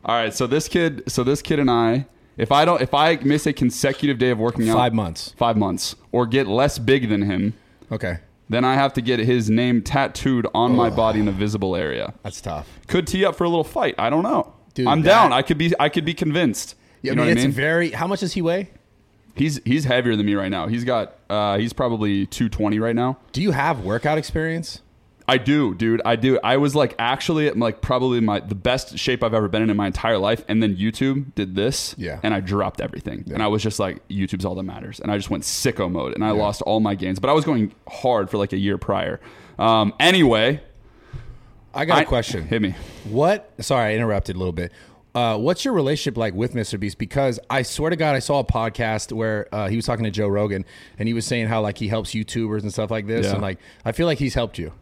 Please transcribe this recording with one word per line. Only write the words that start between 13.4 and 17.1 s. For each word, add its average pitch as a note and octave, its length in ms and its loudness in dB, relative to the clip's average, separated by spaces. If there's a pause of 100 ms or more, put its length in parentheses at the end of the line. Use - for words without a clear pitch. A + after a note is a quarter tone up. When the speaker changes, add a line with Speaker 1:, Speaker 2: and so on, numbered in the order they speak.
Speaker 1:
a F3 60 2
little E3+ 140 2
fight. - 360 -2
I A2+ 100 2
don't D#3 140 2
know. A#3 300 -2 (200)
Speaker 2:
Dude, B2+ 140 0
Speaker 1:
I'm D3 160 4
Speaker 2:
that E3 60 4
Speaker 1:
down. G3 240 8
I C3 100 2
could D3 160 0
be, E3 200 2
I D3 100 4
could D#3 160 -2
be E3 100 -2
convinced. D#3 580 0 (300)
Speaker 2:
Yeah, C3+ 60 -4
Speaker 1:
You - 20 0